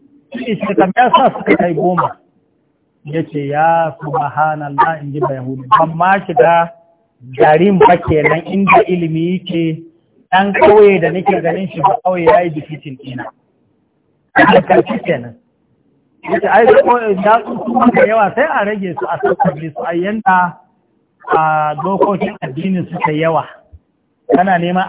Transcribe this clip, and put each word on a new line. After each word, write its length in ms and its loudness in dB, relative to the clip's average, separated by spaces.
su 60 -10
ishe 360 -6
ka, 120 2
me 100 -2
yasa 420 4
suka 180 0
kai 180 -2
goma? 420 -2
Ya 200 -4
ce, 240 -8
"Ya 520 0
subhanallah," 1040 -4
in 100 -10
ji 80 -8
Bayahudu, 480 -6
"ban 280 2
ma 280 2
shiga 460 0
garin 420 4
ba 200 6
kenan 480 -2
inda 400 2
ilimi 520 -2
yake, 440 -4
ɗan 200 2
ƙauye 480 6
da 100 0
nake 320 -2
ganin 260 -4
shi 120 -10
ba 240 2
ƙauye 200 -2
ya 160 4
yi 100 -2
defeating 460 -12
ɗina." 280 -14
A 280 4
karfi 420 0
kenan. 300 -6
Ya 100 -2
ce, 80 -2
"Ai, 180 4
ko 340 6
ya 440 2
su 220 -8
su 240 2
da 160 4
yawa 280 2
sai 120 0
a 180 -2
rage 300 -4
su, 120 -8
a 120 -4
sassabe 560 -2
su, 80 -8
a 120 -6
yanda 640 0
a 460 0
dokokin 580 -2
addinin 480 -6
suka 240 -6
yawa. 320 -2
Kana 220 2
neman 300 -2